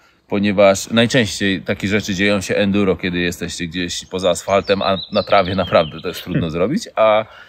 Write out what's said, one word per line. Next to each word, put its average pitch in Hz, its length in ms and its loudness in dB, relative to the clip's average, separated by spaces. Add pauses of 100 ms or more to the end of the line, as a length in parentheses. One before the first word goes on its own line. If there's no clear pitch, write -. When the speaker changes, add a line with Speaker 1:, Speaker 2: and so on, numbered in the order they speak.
(280)
Speaker 1:
ponieważ 101 600 2
najczęściej 110 720 0
takie 104 260 -4
rzeczy 101 280 -2
dzieją 101 260 0
się - 140 -4
enduro, 101 400 2
kiedy 90 240 -4
jesteście 87 480 -4
gdzieś 87 380 -6
poza 92 240 -2
asfaltem, 98 520 0
a 95 160 0 (140)
na 104 120 0
trawie 98 320 2
naprawdę 87 460 0
to 92 60 -10
jest 82 160 -8
trudno 87 180 -4
Speaker 2:
Hmm. 82 100 -4
Speaker 1:
zrobić, 104 440 -2
a 110 300 2 (240)